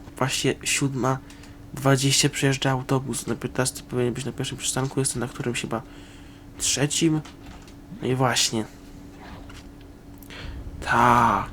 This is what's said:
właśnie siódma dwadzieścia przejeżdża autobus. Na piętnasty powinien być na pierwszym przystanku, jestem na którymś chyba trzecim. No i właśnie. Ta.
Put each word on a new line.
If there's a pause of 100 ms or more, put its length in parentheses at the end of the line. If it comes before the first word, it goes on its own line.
(160)
właśnie (100)
siódma (560)
dwadzieścia
przejeżdża
autobus.
Na
piętnasty
powinien
być
na
pierwszym
przystanku,
jestem
na
którymś
chyba (760)
trzecim. (840)
No
i
właśnie. (2250)
Ta.